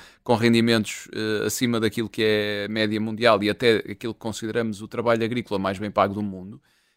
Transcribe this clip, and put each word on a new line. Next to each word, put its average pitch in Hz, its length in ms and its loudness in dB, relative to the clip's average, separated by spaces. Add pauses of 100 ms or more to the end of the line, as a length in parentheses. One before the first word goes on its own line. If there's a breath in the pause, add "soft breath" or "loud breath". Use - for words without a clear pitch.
(260 loud breath)
com 123 100 2
rendimentos, 117 800 2
eh, 107 300 -2
acima 117 340 0
daquilo 110 300 -2
que - 120 -4
é 104 460 0
a - 20 -8
média 107 300 0
mundial 110 420 2
e 104 80 2
até 113 280 4
aquilo 104 360 -8
que - 60 -20
consideramos 110 640 -6
o 107 80 -14
trabalho 117 340 0
agrícola 113 340 -4
mais 95 220 -2
bem 104 100 -6
pago 98 240 2
do 104 80 -6
mundo. 98 400 -10 (360)